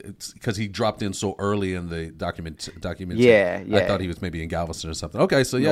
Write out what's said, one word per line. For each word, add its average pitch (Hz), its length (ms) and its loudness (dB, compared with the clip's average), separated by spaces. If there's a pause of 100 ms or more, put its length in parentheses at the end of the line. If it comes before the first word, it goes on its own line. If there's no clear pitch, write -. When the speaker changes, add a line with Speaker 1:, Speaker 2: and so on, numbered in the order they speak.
Speaker 1:
it's - 420 -16
'cause 110 140 -2
he 107 100 -2
dropped 107 360 -2
in 101 100 -2
so 95 260 -4
early 98 360 0
in 87 140 -6
the 82 220 -6
document, 82 580 -8 (120)
documentary. 90 440 0
Speaker 2:
Yeah, 98 360 8
Speaker 1:
I 92 40 -12
Speaker 2:
yeah. 98 220 2
Speaker 1:
thought 98 140 0
he 95 80 -2
was 85 120 -6
maybe 82 220 -6
in 80 60 -6
Galveston 82 420 -4
or 80 40 -6
something. 85 260 -6
Okay, 151 240 4
so - 120 -2
yeah, 135 160 2